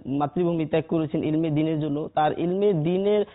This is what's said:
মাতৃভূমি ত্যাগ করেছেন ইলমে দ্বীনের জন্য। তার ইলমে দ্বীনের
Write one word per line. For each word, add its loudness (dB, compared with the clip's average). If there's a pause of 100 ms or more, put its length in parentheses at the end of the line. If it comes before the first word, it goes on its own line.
মাতৃভূমি 0
ত্যাগ 0
করেছেন -2
ইলমে 0
দ্বীনের 0
জন্য। -4
তার 0
ইলমে 2
দ্বীনের 2